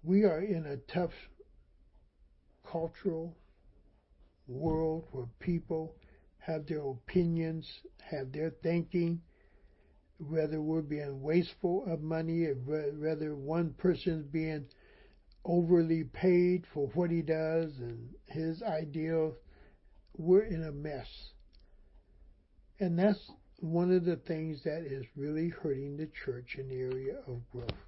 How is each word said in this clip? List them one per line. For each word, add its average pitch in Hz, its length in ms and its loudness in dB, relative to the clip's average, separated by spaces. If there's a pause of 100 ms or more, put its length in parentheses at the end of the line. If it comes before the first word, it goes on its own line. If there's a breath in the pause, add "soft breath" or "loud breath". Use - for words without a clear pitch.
We 196 200 6
are 170 160 4
in 180 240 0
a 143 120 -6 (160)
tough 175 180 0 (1500)
cultural 165 720 -4 (1080)
world 160 640 0
where 127 160 -8 (120)
people 160 560 -2 (440 soft breath)
have 156 280 -6
their 151 140 -4
opinions, 160 880 0 (440)
have 135 220 -8
their 151 180 -4 (120)
thinking, 170 580 0 (1000 soft breath)
whether 156 440 -2
we're 160 180 0
being 143 400 -6
wasteful 175 680 2
of 160 140 -2
money, 165 440 0
or 147 100 0
whe-, 147 440 -4
whether 151 360 -2
one 151 420 -2
person's 165 500 2
being 156 400 -2 (760 soft breath)
overly 170 600 6
paid 180 680 4
for 143 220 0
what 175 160 2
he 170 100 2
does 160 580 0
and 117 300 -8 (180)
his 160 360 -4
ideals, 160 720 -2 (840 soft breath)
we're 180 280 6
in 165 200 -2
a 156 80 -6
mess. 143 340 -6 (1700)
And 170 180 2
that's 208 320 4 (300)
one 170 320 2
of 180 120 6
the 170 120 2
things 156 480 -6
that 160 220 -2
is 135 180 -6 (120)
really 151 340 -2
hurting 143 460 -4
the 151 120 -6 (160)
church 123 320 -6
in 135 120 -8
the 131 120 -6
area 131 360 -4 (100)
of 120 240 -8
growth. 120 200 -8 (180)